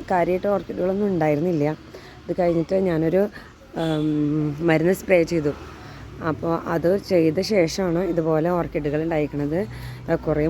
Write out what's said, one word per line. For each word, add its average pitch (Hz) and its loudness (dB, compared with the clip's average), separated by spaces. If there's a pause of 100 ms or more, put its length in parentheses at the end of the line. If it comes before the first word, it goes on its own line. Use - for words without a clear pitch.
(100)
കാര്യമായിട്ട് 180 2
ഓർക്കിഡുകളൊന്നും 196 -2
ഉണ്ടായിരുന്നില്ല. 156 2 (600)
ഇത് 175 -4
കഴിഞ്ഞിട്ട് 170 2 (120)
ഞാനൊരു, 165 2 (600)
ഉം, 156 0 (640)
മരുന്ന് 160 4
സ്പ്രേ 185 4 (140)
ചെയ്തു. 147 0 (760)
അപ്പോൾ 165 -2 (200)
അത് 165 2 (220)
ചെയ്ത 170 4
ശേഷമാണ് 175 2 (100)
ഇതുപോലെ 160 2
ഓർക്കിഡുകൾ 151 -2
ഉണ്ടായിരിക്കണത്. 147 0 (480)
ആ, 165 0
കുറേ 151 2